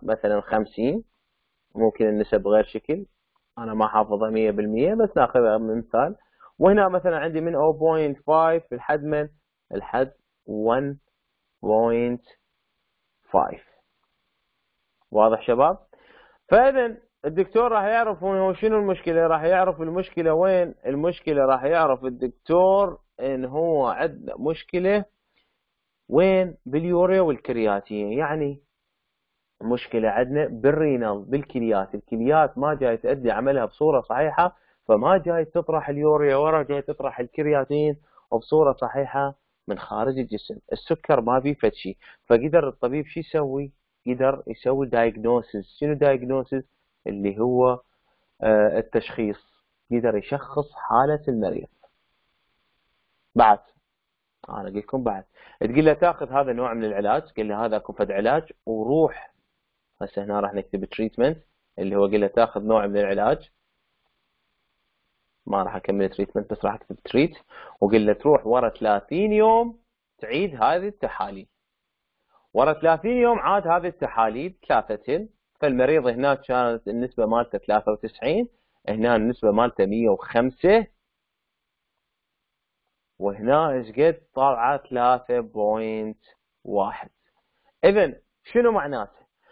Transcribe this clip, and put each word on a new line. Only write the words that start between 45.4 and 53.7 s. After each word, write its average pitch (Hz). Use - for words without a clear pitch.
شنو 147
دايجنوسيس؟ 135
اللي 101
هو، 123
آه، 107
التشخيص، -
قدر 117
يشخص 143
حالة 139
المريض. 110
بعد 110